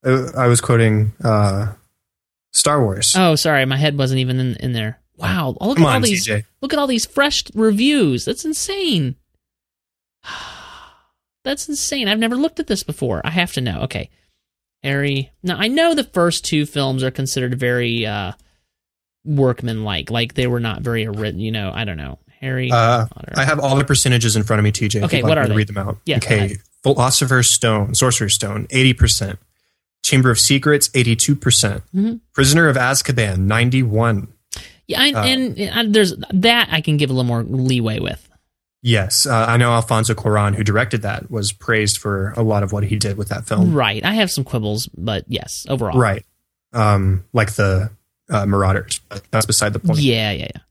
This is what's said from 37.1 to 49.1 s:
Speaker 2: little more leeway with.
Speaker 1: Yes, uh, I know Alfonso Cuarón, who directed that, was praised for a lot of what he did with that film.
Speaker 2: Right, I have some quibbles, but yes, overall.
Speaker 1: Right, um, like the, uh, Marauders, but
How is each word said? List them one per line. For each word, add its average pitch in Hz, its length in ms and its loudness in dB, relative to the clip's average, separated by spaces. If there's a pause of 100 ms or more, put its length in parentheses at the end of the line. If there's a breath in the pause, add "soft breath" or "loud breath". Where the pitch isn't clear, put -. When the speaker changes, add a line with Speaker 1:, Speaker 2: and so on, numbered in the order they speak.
Speaker 2:
little 127 120 0
more 117 160 0
leeway 123 580 -2
with. - 280 -8 (540)
Speaker 1:
Yes, 110 420 2
uh, 113 240 2
I 117 80 4
know 120 160 4
Alfonso 113 400 2
Cuarón, 104 420 0
who 107 100 -2
directed 107 380 0
that, - 280 -8
was 101 220 -4
praised 107 440 -2
for 101 400 -4
a 117 60 0
lot 107 200 2
of 95 100 -4
what 104 120 -2
he 107 120 -2
did 101 200 -4
with 98 120 -6
that - 180 -8
film. 175 260 2
Speaker 2:
Right, 110 320 0
I 190 80 0
have 214 180 0
some 135 140 -4
quibbles, 107 440 -4
but 101 400 -6
yes, - 420 -8
overall. 120 280 -2
Speaker 1:
Right, 107 280 0 (480)
um, 98 580 2
like 107 220 0
the, 98 360 2 (380)
uh, 107 160 -2
Marauders, 101 640 0
but 104 220 -14